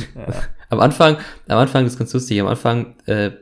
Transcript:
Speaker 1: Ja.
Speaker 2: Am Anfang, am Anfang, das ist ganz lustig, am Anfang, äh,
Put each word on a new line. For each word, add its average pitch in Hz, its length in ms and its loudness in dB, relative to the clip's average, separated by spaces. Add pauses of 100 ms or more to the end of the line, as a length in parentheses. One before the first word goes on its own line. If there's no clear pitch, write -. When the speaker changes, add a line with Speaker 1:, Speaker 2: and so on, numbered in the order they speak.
(160)
Speaker 1:
Ja. - 280 -6 (260)
Speaker 2:
Am 113 100 0
Anfang, 151 380 4 (300)
am 110 100 2
Anfang, 131 260 4
das 120 100 0
ist 127 60 -14
ganz 120 140 -4
lustig, 123 260 -2
am 101 80 0
Anfang, 117 480 -2 (100)
äh, 104 260 -2 (100)